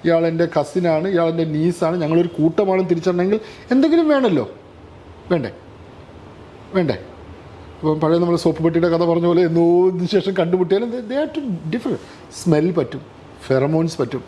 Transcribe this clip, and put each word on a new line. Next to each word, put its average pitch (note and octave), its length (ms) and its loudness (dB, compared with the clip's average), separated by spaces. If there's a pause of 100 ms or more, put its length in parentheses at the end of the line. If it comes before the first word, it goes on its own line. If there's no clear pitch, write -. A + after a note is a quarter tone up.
ഇയാൾ E3 220 4
എൻ്റെ E3 200 0 (120)
കസിനാണ്, E3 480 0
ഇയാൾ E3+ 220 0
എൻ്റെ E3 140 -2
നീസാണ്, E3 540 -2
ഞങ്ങളൊരു E3+ 300 2
കൂട്ടമാണെന്ന് F#3 640 0
തിരിച്ചറിയണമെങ്കിൽ F3+ 500 0 (320)
എന്തെങ്കിലും D#4 380 4
വേണമല്ലോ, G#3 420 2 (800)
വേണ്ടേ? C#3 200 -2 (1200)
വേണ്ടേ? E3 200 0 (840)
ഇപ്പം D#3 240 -2
പഴയ E3 200 2
നമ്മൾ E3+ 160 2
സോപ്പ് D#3+ 280 0
പെട്ടിയുടെ E3+ 260 2
കഥ E3+ 160 2
പറഞ്ഞ E3+ 200 2
പോലെ E3+ 160 4
എന്നോ E3+ 460 4
ഇതിന് F3+ 200 -2
ശേഷം F#3+ 260 0
കണ്ടുമുട്ടിയാലും F#3 580 0
they, B3 100 -8
they A#3 220 -6
have D4+ 140 -6
to E3+ 380 -6
differ. A3+ 220 -4 (460)
സ്മെൽ E3 280 2
പറ്റും, C#3 300 -4 (460)
ഫെറമോൺസ് D3+ 540 0
പറ്റും C3 260 -6